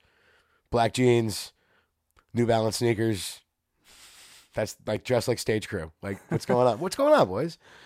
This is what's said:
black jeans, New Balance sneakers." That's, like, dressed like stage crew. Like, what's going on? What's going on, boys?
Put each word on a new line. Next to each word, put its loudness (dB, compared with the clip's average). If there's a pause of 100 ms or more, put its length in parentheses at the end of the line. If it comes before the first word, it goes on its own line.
(720)
black 0
jeans, 2 (840)
New 2
Balance 2
sneakers." -2 (1120)
That's, -4 (120)
like, -4
dressed 0
like -2
stage -2
crew. -8
Like, -8 (120)
what's -4
going 2
on? 2
What's -6
going 2
on, 6
boys? -6 (280)